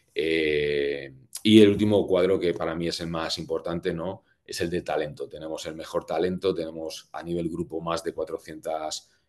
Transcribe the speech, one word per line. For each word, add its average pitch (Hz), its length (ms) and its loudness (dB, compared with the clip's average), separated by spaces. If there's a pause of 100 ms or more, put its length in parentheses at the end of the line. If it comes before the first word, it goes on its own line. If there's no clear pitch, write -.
(140)
Eh, 73 960 0 (300)
y 110 180 10
el 104 100 12
último 101 360 4
cuadro, 92 320 4
que 85 160 0
para 82 220 -4
mí 85 100 -4
es 82 140 -4
el 85 80 -6
más 82 300 -4
importante, 85 540 -4
¿no? 85 300 -8 (240)
Es - 140 -10
el 85 100 -2
de 85 120 -2
talento. 73 460 -6
Tenemos 78 380 -10
el 80 80 -8
mejor 80 320 -6
talento, 92 480 0
tenemos 80 580 -8
a 78 120 -12
nivel 85 260 -4
grupo 80 300 -6
más 82 240 -4
de 82 80 -6
cuatrocientas, 78 1000 -8 (180)